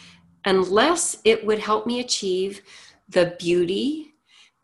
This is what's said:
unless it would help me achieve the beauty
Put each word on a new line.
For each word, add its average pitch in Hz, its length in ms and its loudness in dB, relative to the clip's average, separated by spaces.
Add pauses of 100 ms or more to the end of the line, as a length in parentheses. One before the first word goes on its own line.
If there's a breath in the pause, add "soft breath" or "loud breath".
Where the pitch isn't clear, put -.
(440 loud breath)
unless 202 800 2
it 214 220 2
would 214 140 0
help 214 280 -2
me 247 140 -4
achieve 196 600 -4 (460 loud breath)
the 175 320 0
beauty 196 760 -2 (500 soft breath)